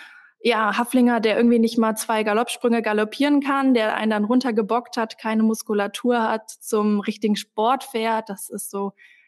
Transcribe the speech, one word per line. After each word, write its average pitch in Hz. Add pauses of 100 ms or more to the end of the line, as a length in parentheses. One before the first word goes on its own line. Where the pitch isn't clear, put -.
(400)
ja, 214
Haflinger, 240
der 214
irgendwie 240
nicht 226
mal 220
zwei 220
Galoppsprünge 233
galoppieren 214
kann, 269
der 220
einen 220
dann 208
runtergebockt 233
hat, 226
keine 220
Muskulatur 220
hat, 220
zum 208
richtigen 208
Sportpferd, 226
das -
ist -
so, 202 (360)